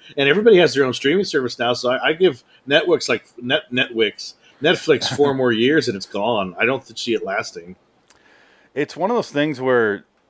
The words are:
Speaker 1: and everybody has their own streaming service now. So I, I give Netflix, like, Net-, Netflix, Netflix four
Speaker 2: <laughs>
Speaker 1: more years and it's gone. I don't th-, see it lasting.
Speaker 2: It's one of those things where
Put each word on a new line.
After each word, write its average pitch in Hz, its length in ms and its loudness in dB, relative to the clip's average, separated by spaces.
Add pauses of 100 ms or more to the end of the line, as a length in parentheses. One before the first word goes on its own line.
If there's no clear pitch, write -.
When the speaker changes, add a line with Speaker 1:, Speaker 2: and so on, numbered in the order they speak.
(160)
Speaker 1:
and 139 120 2
everybody 208 300 6
has 156 160 4
their 139 100 2
own 127 100 -2
streaming 180 300 0
service 135 340 -4
now. 123 140 0
So 123 180 -2
I, 127 180 -2
I 151 40 0
give 165 320 0 (240)
Netflix, 160 400 2
like, 120 180 -2 (160)
Net-, 135 300 -4
Netflix, 113 600 -2 (280)
Netflix 151 540 0
four 143 180 2
Speaker 2:
<laughs> - 0 -
Speaker 1:
more 131 160 0
years 127 380 2
and 101 80 -6
it's 95 100 -12
gone. 101 520 -4
I 110 60 0
don't 127 220 -2
th-, 113 160 -18
see 117 120 -2
it 104 100 -4
lasting. 95 500 -8 (1000)
Speaker 2:
It's 143 240 -6
one 180 140 -4
of 240 60 -2
those - 160 -4
things 143 280 -2
where 117 440 0 (260)